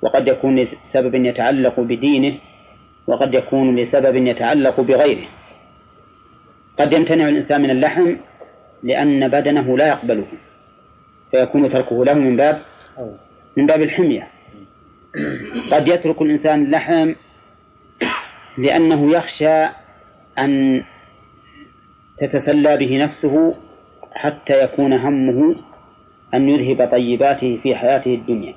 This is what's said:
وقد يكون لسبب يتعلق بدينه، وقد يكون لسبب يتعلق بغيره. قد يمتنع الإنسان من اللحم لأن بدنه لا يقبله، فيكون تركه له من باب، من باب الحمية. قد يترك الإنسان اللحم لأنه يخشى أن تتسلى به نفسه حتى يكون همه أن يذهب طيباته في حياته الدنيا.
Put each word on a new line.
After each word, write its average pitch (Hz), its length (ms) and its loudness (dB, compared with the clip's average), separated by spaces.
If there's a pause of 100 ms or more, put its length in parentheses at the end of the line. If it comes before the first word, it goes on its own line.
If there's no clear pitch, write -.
وقد - 260 0
يكون 131 300 0
لسبب 127 560 -2
يتعلق 123 680 0
بدينه، 135 580 -2 (680)
وقد 127 280 -2
يكون 131 420 0
لسبب 127 400 0
يتعلق 127 640 0
بغيره. 127 460 0 (1500)
قد 143 140 0
يمتنع 160 360 2
الإنسان 143 340 0
من 135 80 0
اللحم 151 460 0 (680)
لأن 135 460 0
بدنه 135 500 0
لا 151 100 2
يقبله، 117 380 -2 (1040)
فيكون 131 420 0
تركه 127 320 -2
له 143 100 2
من 131 220 2
باب، 151 240 2 (960)
من 143 100 2
باب 156 160 2
الحمية. 147 460 -2 (1400)
قد 147 160 2
يترك 165 340 0
الإنسان 151 420 0
اللحم 160 480 0 (1500)
لأنه 147 540 2
يخشى 156 520 0 (720)
أن 135 440 0 (1400)
تتسلى 143 580 2
به 135 280 -2
نفسه 151 500 0 (580)
حتى 143 520 0
يكون 135 280 0
همه 131 640 0 (800)
أن 135 140 2
يذهب 123 420 0
طيباته 123 720 0
في 127 140 0
حياته 127 380 0
الدنيا. 113 420 -6